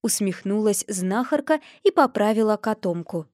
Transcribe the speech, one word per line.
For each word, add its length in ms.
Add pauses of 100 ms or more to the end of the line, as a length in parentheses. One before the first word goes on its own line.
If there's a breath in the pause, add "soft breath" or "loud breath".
усмехнулась 840
знахарка 720 (240 loud breath)
и 80
поправила 640
котомку. 800